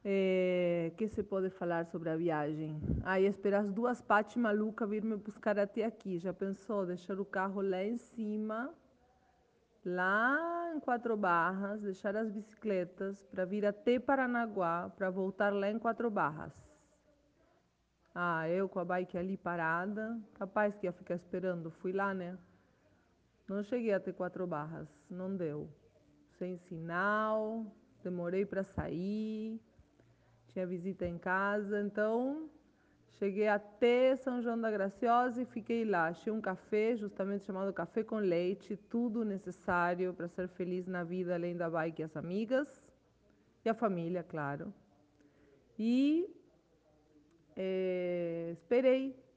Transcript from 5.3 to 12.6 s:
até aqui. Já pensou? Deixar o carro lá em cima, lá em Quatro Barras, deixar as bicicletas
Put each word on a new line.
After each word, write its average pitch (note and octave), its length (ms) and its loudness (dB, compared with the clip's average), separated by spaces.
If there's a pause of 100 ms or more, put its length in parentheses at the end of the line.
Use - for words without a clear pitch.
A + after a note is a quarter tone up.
até G3+ 260 0
aqui. G#3 340 -4
Já F3+ 140 -4
pensou? G3 520 -4
Deixar F3+ 340 -6
o G3 60 -2
carro G3 380 -2
lá F#3+ 200 0
em A3+ 140 -2
cima, A3 760 -4 (1120)
lá C4 920 2
em D4 60 -4
Quatro A#3 360 0
Barras, F#3+ 640 2
deixar G3+ 360 -4
as A3 140 -2
bicicletas G3 1000 -4